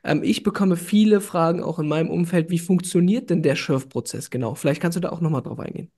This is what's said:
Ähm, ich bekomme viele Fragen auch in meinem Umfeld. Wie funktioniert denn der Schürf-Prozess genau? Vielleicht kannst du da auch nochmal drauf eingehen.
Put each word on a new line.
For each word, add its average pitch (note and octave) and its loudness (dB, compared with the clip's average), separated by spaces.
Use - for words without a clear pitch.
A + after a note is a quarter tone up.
Ähm, D3+ 0
ich - 0
bekomme G3 2
viele G#3 4
Fragen E3+ 0
auch E3 -4
in D3+ -2
meinem D#3 0
Umfeld. E3+ 0
Wie E3+ 2
funktioniert F3+ 2
denn D#3+ 2
der C#3 2
Schürf-Prozess C3 -4
genau? B2 -4
Vielleicht D#3 -2
kannst E3+ -2
du F3 -4
da F3+ -4
auch E3 -6
nochmal D#3 0
drauf - -10
eingehen. - -10